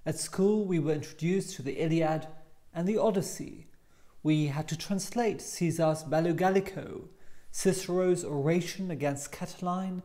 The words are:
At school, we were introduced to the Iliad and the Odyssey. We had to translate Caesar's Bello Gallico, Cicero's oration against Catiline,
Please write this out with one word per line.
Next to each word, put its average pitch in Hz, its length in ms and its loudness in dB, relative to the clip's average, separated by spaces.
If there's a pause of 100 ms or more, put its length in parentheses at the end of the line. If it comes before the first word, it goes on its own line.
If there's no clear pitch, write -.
At 160 140 -2
school, 208 460 2
we 180 120 2
were 156 140 2
introduced 165 640 -2
to - 60 -10
the 135 200 -4
Iliad 160 460 2 (460)
and 170 120 -2
the 214 120 2
Odyssey. - 680 0 (540)
We 151 260 4
had 143 200 -4
to 156 100 -4
translate 202 640 -2
Caesar's 160 640 0
Bello 160 300 2
Gallico, 185 760 0 (420)
Cicero's 180 760 2
oration 165 680 0
against 143 400 -2
Catiline, 180 720 -4